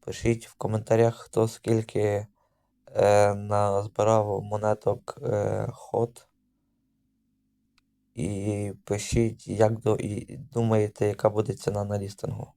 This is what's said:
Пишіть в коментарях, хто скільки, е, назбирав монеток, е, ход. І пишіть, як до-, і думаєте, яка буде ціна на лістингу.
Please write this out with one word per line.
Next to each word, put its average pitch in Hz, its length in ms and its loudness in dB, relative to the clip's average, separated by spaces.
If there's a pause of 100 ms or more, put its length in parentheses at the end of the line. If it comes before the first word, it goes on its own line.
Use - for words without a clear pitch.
Пишіть - 480 -4
в - 60 -20
коментарях, 113 600 2
хто - 320 -2
скільки, 107 760 -2 (600)
е, 101 480 4
назбирав 104 1080 0
монеток, 104 800 -2
е, 104 500 -2
ход. - 560 -6 (1900)
І 101 580 -4 (120)
пишіть, 110 640 -2
як 107 300 2
до-, 107 180 0
і - 400 -8
думаєте, 110 720 0
яка 104 240 2
буде 104 240 -2
ціна 101 300 -4
на 104 140 -2
лістингу. 101 580 -8